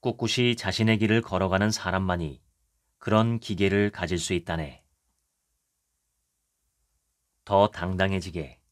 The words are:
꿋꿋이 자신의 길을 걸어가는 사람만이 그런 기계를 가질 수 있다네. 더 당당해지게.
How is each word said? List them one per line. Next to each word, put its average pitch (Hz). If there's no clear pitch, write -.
꿋꿋이 123
자신의 110
길을 110
걸어가는 95
사람만이 90
그런 113
기계를 101
가질 90
수 87
있다네. 82
더 101
당당해지게. 90